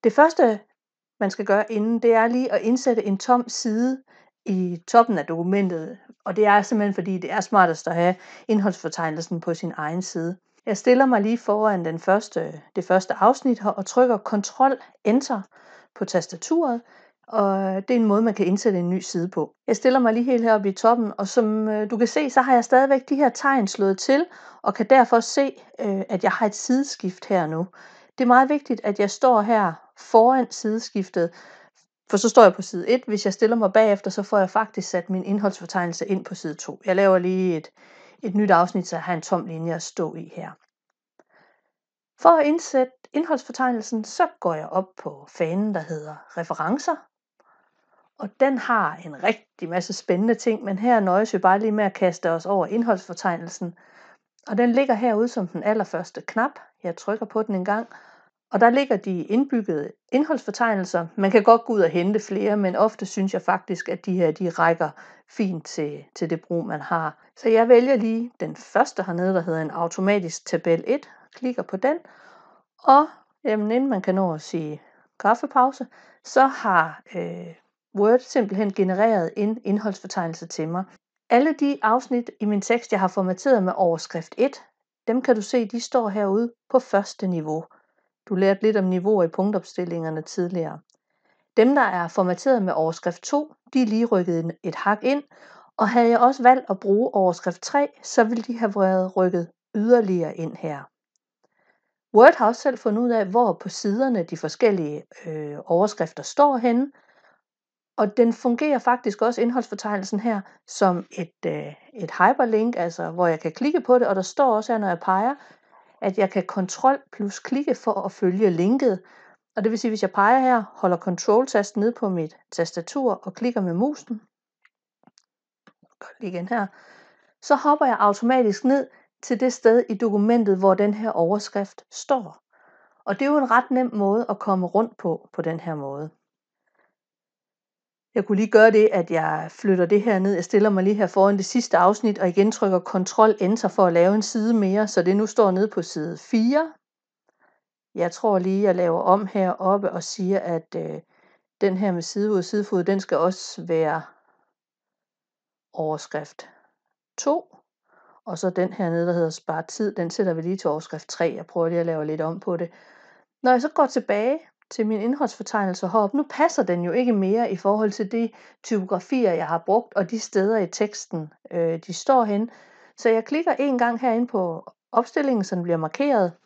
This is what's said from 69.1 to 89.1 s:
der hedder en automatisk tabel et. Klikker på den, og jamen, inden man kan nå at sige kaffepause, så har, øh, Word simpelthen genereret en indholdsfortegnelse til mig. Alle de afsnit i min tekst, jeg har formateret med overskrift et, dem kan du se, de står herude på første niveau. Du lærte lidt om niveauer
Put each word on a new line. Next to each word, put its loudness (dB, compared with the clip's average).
der 2
hedder -4
en -6
automatisk -2
tabel -2
et. -2
Klikker -6
på -10
den, 0
og 8
jamen, 0
inden 0
man -2
kan 0
nå 0
at -10
sige -8
kaffepause, 0
så 4
har, 0
øh, -10
Word 4
simpelthen -2
genereret 0
en -4
indholdsfortegnelse -6
til -8
mig. -6
Alle 4
de -2
afsnit 0
i -4
min 0
tekst, -2
jeg 0
har 0
formateret 0
med 0
overskrift -2
et, -2
dem 0
kan 2
du -2
se, -2
de -6
står -2
herude -2
på 2
første -2
niveau. -4
Du -2
lærte 2
lidt 2
om 2
niveauer 2